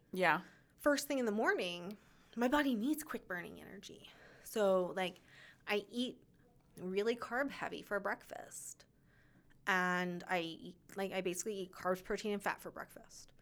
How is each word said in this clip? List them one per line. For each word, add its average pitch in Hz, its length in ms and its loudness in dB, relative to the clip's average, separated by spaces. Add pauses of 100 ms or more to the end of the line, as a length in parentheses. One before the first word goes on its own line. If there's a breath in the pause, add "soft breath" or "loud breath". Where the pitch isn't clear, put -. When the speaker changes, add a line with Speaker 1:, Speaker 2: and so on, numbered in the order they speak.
(140)
Speaker 1:
Yeah. 175 260 6 (400 loud breath)
Speaker 2:
First 285 280 4
thing 277 120 0
in 247 60 2
the 214 80 4
morning, 208 640 0 (400 loud breath)
my 240 100 4
body 277 280 4
needs 285 280 0
quick - 240 -8
burning 175 340 -8
energy. - 460 -16 (360 loud breath)
So, 190 520 4
like, 185 240 -2 (480 loud breath)
I 202 240 2
eat 247 260 -2 (640)
really 202 340 0
carb 247 360 -2
heavy - 320 -8
for 202 160 -2
breakfast. - 840 -8 (840 soft breath)
And 180 600 2
I 185 120 2
eat, 165 360 -6 (200)
like, 196 180 -2
I 190 80 0
basically 180 320 -2
eat 185 180 -6
carbs, 185 320 -2
protein, 208 300 -2
and 202 80 -4
fat - 180 -2
for - 120 -12
breakfast. - 600 -14 (100)